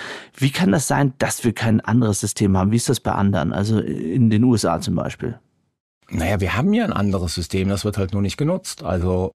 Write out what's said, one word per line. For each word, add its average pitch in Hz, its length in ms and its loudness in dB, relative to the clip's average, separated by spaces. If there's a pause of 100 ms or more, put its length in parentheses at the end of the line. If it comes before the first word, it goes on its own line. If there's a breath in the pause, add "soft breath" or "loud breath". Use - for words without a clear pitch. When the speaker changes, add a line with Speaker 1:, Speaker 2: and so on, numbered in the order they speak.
(360 loud breath)
Speaker 1:
Wie 135 140 0
kann 180 240 2
das 156 160 0
sein, 139 280 2
dass - 280 -2
wir 113 80 2
kein 110 260 2
anderes 110 400 2
System 98 380 2
haben? 98 160 2
Wie 113 40 4
ist 117 120 -2
das 120 100 0
bei - 140 -2
anderen, 98 400 2
also 107 260 0
in 113 500 0
den 110 140 4
U 127 120 4
S 101 100 0
A 82 160 0
zum 107 140 -2
Beispiel? - 440 -6 (720)
Speaker 2:
Naja, 90 280 -2
wir 90 160 -2
haben 151 180 2
ja 233 100 2
ein 196 100 -2
anderes 95 400 -2
System, 92 340 -2
das 98 160 -2
wird 104 140 -2
halt 95 160 -2
nur 101 80 0
nicht 98 160 -2
genutzt. 170 460 -4
Also 92 520 0